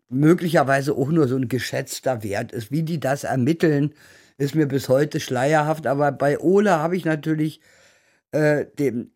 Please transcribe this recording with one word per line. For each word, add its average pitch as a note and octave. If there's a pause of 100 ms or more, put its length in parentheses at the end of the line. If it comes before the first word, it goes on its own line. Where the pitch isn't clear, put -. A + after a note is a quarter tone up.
(100)
möglicherweise D3
auch C3
nur D#3
so B2+
ein C3
geschätzter B2+
Wert G#2+
ist. G#2+
Wie D#3
die D#3
das C3+
ermitteln, D3 (420)
ist C#3
mir D#3
bis C3
heute C#3+
schleierhaft. D3+
Aber C#3+
bei C#3
Ole G3
habe E3+
ich E3
natürlich, D#3 (720)
äh, D3 (120)
dem, A#2+